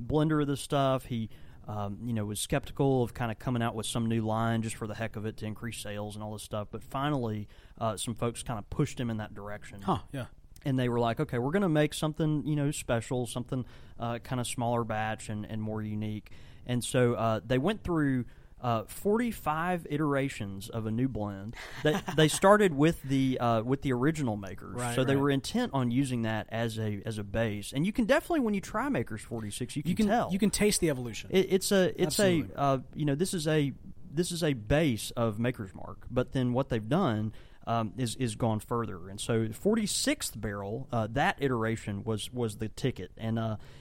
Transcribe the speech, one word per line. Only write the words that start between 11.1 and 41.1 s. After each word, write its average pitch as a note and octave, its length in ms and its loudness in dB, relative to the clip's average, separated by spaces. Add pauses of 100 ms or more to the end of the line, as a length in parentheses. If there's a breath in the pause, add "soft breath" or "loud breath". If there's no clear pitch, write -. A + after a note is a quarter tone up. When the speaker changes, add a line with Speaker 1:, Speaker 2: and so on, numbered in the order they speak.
Speaker 1:
"Okay, C3 180 -2
we're B2+ 120 0
gonna G3+ 180 2
make D3+ 260 4
something, D3+ 520 0
you D3+ 100 0
know, C#3+ 140 2
special, B2 560 0
something, B2 380 -4 (340 loud breath)
uh, A#2 240 -4
kinda B2 220 -2
smaller A#2+ 400 0
batch A2 460 -4
and, G#2 140 -4
and - 160 -6
more G#2+ 220 -4
unique." G#2+ 480 -4 (340 loud breath)
And B2 200 0
so, B2 300 4
uh, A2 300 2
they B2+ 140 2
went G3 240 0
through, C#3 420 2 (380 soft breath)
uh, A#2 220 0
forty-five F#3 1040 0
iterations C3+ 800 0
of A2+ 160 -2
a A2 40 0
new A#2 160 2
blend. G#2 480 -4 (280 loud breath)
They, D#3 240 4
Speaker 2:
<laughs> E3+ 100 -4
Speaker 1:
they D#3 120 8
started G3+ 460 8
with D#3 280 4
the, C3+ 360 2
uh, A#2 240 4
with B2+ 200 0
the C3+ 100 0
original B2+ 460 2
Makers, G2 380 -10
Speaker 2:
Right, A#2+ 180 -2
Speaker 1:
so B2+ 100 2
they C3+ 120 4
Speaker 2:
right. C#3 60 4
Speaker 1:
were C#3+ 80 4
intent G3 440 0
on B2+ 160 2
using B2 320 0
that A2 280 0
as A2+ 280 -2
a, G#2 260 -2
as G#2+ 140 -4
a G#2 60 -4
base. G#2 500 -2
And C#3+ 100 0
you G#3 80 0
can A3+ 140 0
definitely, D#4 340 4
when A3 140 2
you G3 80 -2
try B3 260 -4
Makers A#2+ 320 -2
forty-six, A2+ 560 -6
you D3 60 -2
can D#3+ 80 0
Speaker 2:
You G3+ 60 0
can, G#3+ 100 4
Speaker 1:
tell. G3 260 2
Speaker 2:
you G3 60 2
can G3+ 100 4
taste G#3 320 2
the E3+ 80 4
evolution. B2+ 420 -4
Speaker 1:
It, F#3 220 4
it's F#3+ 200 2
a, F#3 160 8 (120)
it's - 180 2
Speaker 2:
Absolutely. E3+ 360 4
Speaker 1:
a, - 40 -8
uh, C3+ 200 4 (160)
you D3+ 100 -2
know, C#3+ 100 4
this F3+ 200 0
is D#3 120 -2
a, D#3 280 2 (360)
this F3 220 0
is E3 100 -4
a D3+ 120 4
base B2 560 2
of A2+ 280 0
Maker's A#2 360 -2
Mark, - 360 -12
but B2 220 0
then B2+ 220 2
what - 160 0
they've A2 180 0
done, A2+ 460 2 (320 soft breath)
um, A2+ 300 0
is, A#2+ 200 -2
is A#2+ 180 -2
gone A2 260 0
further. G2 480 -4
And F#2+ 120 -10
so A2+ 320 2
forty-sixth A3 880 0
barrel, G2+ 520 -6
uh, A2+ 200 2